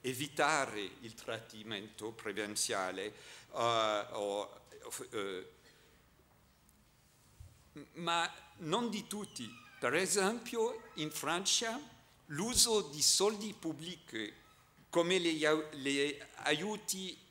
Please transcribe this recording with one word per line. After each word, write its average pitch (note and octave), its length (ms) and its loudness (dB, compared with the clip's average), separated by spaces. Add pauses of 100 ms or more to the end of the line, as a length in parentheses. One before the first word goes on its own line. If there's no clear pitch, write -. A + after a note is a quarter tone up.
evitare C#3+ 760 2 (220)
il A2 120 -12
trattamento A2 960 -8
preferenziale, G#2 1000 -2 (400)
eh, A2 580 4
o, G#2 500 -4 (500)
eh, G2 400 -6 (2500)
ma E3+ 380 2 (260)
non G#3+ 300 2
di G#3 180 -4
tutti. G3 400 -8 (300)
Per B2 160 2
esempio, G#3 1040 2
in D3+ 160 -4
Francia, F#3+ 680 0 (480)
l'uso G#3+ 560 4
di D3 180 -6
soldi G#3 520 4
pubblici D#3 800 -8 (560)
come F3 300 4
le, D#3 520 4
le C#3 640 0
aiuti F#3 800 -2 (160)